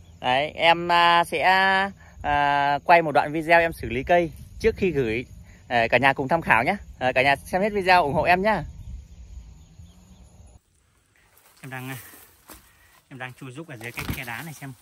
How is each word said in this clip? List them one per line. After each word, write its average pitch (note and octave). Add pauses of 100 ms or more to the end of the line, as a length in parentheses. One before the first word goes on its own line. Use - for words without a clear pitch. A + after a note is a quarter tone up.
(200)
Đấy, C3
em, E3+
à, E3+
sẽ, D#3+ (800)
à, C#3+
quay E3+
một D3+
đoạn D3
video E3
em E3
xử -
lý A#2+
cây F3 (280)
trước -
khi F#3+
gửi. B2+ (440)
Để A#2
cả B2
nhà C3+
cùng C3+
tham E3+
khảo A#2
nhá. F#3 (220)
À, C3
cả B2+
nhà C#3
xem F#3
hết G#3+
video F#3
ủng C#3+
hộ D#3
em F3
nhá. G#3 (3000)
Em C3
đang, B2+
à, C3 (1120)
em C3+
đang B2+
chui C3
rúc D#3+
ở C#3
dưới A#2
cái -
khe -
đá A#2+
này D#3
xem C#3